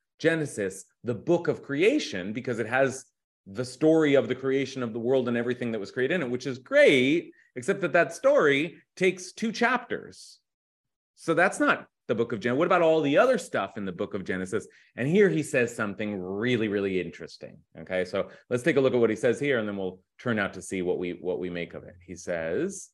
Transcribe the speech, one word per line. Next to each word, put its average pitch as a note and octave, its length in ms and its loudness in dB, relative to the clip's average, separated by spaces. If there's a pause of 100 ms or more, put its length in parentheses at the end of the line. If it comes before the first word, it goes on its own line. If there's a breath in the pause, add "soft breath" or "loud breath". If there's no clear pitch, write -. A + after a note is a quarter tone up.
(180)
Genesis C#3+ 680 -2 (180)
the A#2+ 100 -2
book E3+ 340 0
of C3+ 140 -2
creation C#3 720 0
because A#2+ 260 -4
it A2+ 80 -2
has B2 380 0 (420)
the G2 180 -8
story D#3 500 4
of A#2+ 140 4
the B2 60 -2
creation C3+ 480 -2
of A2+ 100 -4
the A#2+ 60 -8
world B2 300 2
and A#2+ 80 0
everything A#2+ 360 -2
that A2 80 -4
was G2 100 -10
created C3 240 -2
in F3+ 80 -2
it, B2 80 -4
which B2 160 -4
is C3 120 -6
great, E3+ 760 4 (240 loud breath)
except F#3+ 240 -2
that E3 120 -2
that A3 220 4
story E3+ 640 4 (200)
takes F#3 360 0
two A3 200 -4
chapters. - 840 -4 (800)
So - 180 -2
that's F#3 260 2
not C#4 260 0 (220)
the B2+ 60 -2
book A2+ 180 -2
of G#2+ 80 -4
Gen-, A#2+ 160 0
what E3+ 100 2
about F3+ 160 4
all D#3+ 180 4
the D#3 160 2
other B3 220 6
stuff - 380 -6
in G#2 80 -8
the F#2+ 80 -4
book G2 220 -6
of F#2+ 100 -8
Genesis? F#2 420 -4 (300 soft breath)
And B2 120 -2
here F#3+ 200 6
he D#3+ 140 0
says A#2+ 320 -2
something G#2 460 -4
really, A2 480 -2
really G2 320 0
interesting. - 560 -12 (240)
Okay, F#2 240 -4
so F#2+ 240 -4 (220 loud breath)
let's B2 120 -2
take E3 140 0
a C#3+ 40 6
look C3 140 4
at B2 60 2
what A2+ 100 4
he G#2 60 -2
says A2+ 220 0
here, C#3 200 0
and G#2+ 100 -2
then G#2 80 -6
we'll F#2 240 -6 (180)
turn A2+ 200 -2
out F#2+ 160 -2
to F#2 80 -12
see F#2+ 200 -4
what E2+ 160 0
we, F2 140 -6
what F2+ 260 -6
we F2+ 120 -6
make E2+ 240 -8
of D2+ 100 -14
it. - 100 -20 (100)
He F2+ 100 -16
says, F#2 800 -6